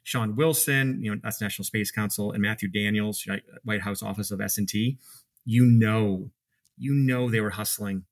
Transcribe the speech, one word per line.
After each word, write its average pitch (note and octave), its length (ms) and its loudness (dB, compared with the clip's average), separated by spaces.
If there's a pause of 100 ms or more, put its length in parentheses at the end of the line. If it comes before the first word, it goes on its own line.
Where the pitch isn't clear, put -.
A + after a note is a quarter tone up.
Sean A2+ 320 -2
Wilson, C3+ 680 2
you G#2 140 -4
know, - 80 -6
that's - 180 -8
National G2+ 240 -4
Space G#2+ 280 -4
Council, G#2 400 -4
and G#2 100 -2
Matthew G#2 260 -2
Daniels, G#2 600 0
right, G2 160 -6 (180)
White G#2 200 -2
House G2+ 200 -6
Office G#2 300 -6
of G2 80 -6
S G2+ 180 -4
and G2+ 100 -2
T. A#2 300 -2 (460)
You A#2+ 200 6
know, A2 680 4 (440)
you C3+ 160 -4
know B2+ 380 2
they A2+ 100 2
were G#2+ 100 0
hustling G2 600 -4